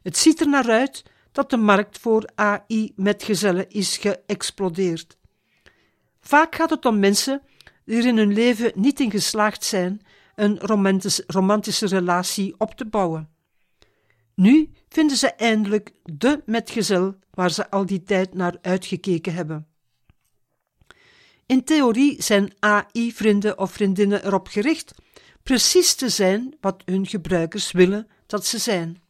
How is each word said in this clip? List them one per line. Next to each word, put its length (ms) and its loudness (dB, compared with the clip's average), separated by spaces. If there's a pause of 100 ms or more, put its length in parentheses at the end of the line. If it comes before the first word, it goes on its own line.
Het 160 -6
ziet 240 4
er 80 2
naar 200 2
uit 340 0 (280)
dat 180 -4
de 80 0
markt 420 2
voor 300 0 (100)
A 280 0
I-metgezellen 1000 -2
is 280 -4
geëxplodeerd. 1200 -4 (1000)
Vaak 360 2
gaat 140 -2
het 160 -4
om 140 2
mensen 420 0 (440)
die 120 -2
er 80 2
in 120 2
hun 160 2
leven 420 2
niet 240 0
in 120 0
geslaagd 520 -2
zijn 380 -4 (340)
een 240 0
romantis-, 680 0
romantische 600 0
relatie 680 -2
op 160 -4
te 120 -10
bouwen. 440 -4 (1040)
Nu 360 6 (180)
vinden 280 2
ze 100 0
eindelijk 640 0 (120)
de 420 -2
metgezel 680 -2 (160)
waar 200 -2
ze 180 -6
al 160 -2
die 180 -4
tijd 300 -2
naar 280 -4
uitgekeken 720 -4
hebben. 340 -8 (1800)
In 180 2
theorie 580 2
zijn 320 2 (120)
A 260 2
I-vrienden 680 0
of 140 -4
vriendinnen 540 0
erop 220 -2
gericht 540 -4 (420)
precies 520 2
te 140 -4
zijn 520 0
wat 240 -4
hun 220 -2
gebruikers 640 -4
willen 360 4 (200)
dat 180 -6
ze 120 -4
zijn. 520 -4